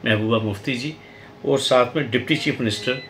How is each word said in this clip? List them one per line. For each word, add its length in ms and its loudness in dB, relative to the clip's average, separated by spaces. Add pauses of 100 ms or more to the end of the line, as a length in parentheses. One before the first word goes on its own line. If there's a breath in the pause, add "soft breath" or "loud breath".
महबूबा 340 2
मुफ्ती 340 -4
जी 200 -6 (520 loud breath)
और 140 2
साथ 360 4
में 160 -2
डिप्टी 240 2
चीफ 240 -2
मिनिस्टर 500 -2